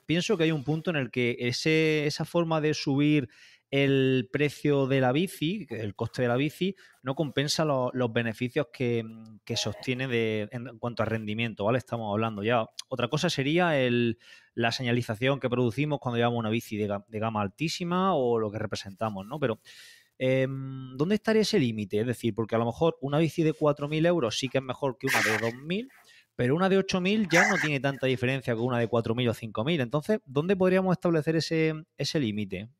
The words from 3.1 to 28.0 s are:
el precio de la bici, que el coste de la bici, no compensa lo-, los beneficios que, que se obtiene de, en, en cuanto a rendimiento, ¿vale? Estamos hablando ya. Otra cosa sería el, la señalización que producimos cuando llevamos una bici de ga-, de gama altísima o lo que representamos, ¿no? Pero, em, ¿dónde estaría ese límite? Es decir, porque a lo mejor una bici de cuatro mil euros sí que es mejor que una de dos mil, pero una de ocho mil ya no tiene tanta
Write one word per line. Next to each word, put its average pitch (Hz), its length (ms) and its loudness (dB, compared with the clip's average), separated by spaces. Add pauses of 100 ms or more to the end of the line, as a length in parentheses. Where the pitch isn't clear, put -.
el 135 600 2
precio 143 540 2
de 135 160 2
la 127 100 4
bici, 175 540 -2
que 107 160 -10
el 104 140 -6
coste - 260 -4
de 123 60 2
la 120 80 2
bici, 156 400 -2 (260)
no 135 140 -4
compensa 147 500 0
lo-, 131 280 2
los 123 200 0
beneficios 120 580 -2
que, 120 320 0 (400)
que 117 140 -4
se - 120 -2
obtiene 127 380 -4
de, 110 440 0
en, 123 160 -8
en 120 100 -16
cuanto 117 240 -4
a 107 60 2
rendimiento, 107 580 -2
¿vale? 123 140 2
Estamos 113 340 -4
hablando 107 300 -2
ya. 113 240 2 (220)
Otra 120 180 -2
cosa 156 240 0
sería 156 480 0
el, 120 400 2 (340)
la 117 180 0
señalización 123 680 0
que 123 100 -2
producimos 127 500 0
cuando 120 180 -4
llevamos 120 200 2
una 110 140 -2
bici 113 260 -4
de 104 100 0
ga-, 101 200 -4
de 110 120 -10
gama 107 220 -2
altísima 175 720 -2
o 120 240 2
lo 107 140 0
que 107 80 -8
representamos, 101 680 -6
¿no? 139 140 -10
Pero, 113 200 -2 (600)
em, 131 760 -2
¿dónde 170 200 0
estaría 220 260 2
ese 208 160 2
límite? 107 420 0
Es 113 60 2
decir, 117 300 0
porque 110 180 -2
a 113 60 4
lo 117 60 2
mejor 160 360 0
una 143 160 -2
bici 165 240 2
de 156 120 4
cuatro 143 340 0
mil 156 180 0
euros 160 320 2
sí 131 120 -2
que 135 100 0
es 131 40 -4
mejor 131 360 -4
que 131 80 -4
una 123 160 2
de 107 160 2
dos 117 160 -2
mil, 180 340 -6 (460)
pero 123 200 2
una 185 120 2
de 190 120 4
ocho 190 200 0
mil 202 320 2
ya 170 160 6
no 196 120 0
tiene 147 200 0
tanta 135 280 -2